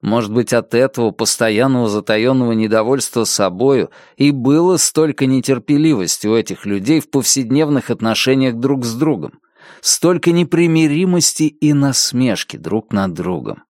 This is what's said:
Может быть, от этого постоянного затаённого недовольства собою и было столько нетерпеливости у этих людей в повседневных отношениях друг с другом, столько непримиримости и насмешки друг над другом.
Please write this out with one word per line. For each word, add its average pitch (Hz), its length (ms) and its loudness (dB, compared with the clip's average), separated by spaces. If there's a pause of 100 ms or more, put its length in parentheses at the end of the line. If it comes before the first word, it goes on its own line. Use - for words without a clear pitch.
Может 107 300 -2
быть, 113 200 0
от 117 220 0
этого 120 380 0
постоянного 117 760 0
затаённого 113 640 0
недовольства 110 720 0
собою 104 640 0 (260)
и 143 160 2
было 151 440 2
столько 151 500 0
нетерпеливости 131 1000 0
у 110 80 2
этих 101 320 -4
людей 104 340 0
в - 100 -14
повседневных 135 800 0
отношениях 123 640 0
друг 131 280 -2
с 117 100 -4
другом, 123 460 -4 (400)
столько 170 520 0
непримиримости 165 1120 2
и 151 280 0
насмешки 127 840 0
друг - 360 -4
над 98 200 0
другом. 82 500 -6 (100)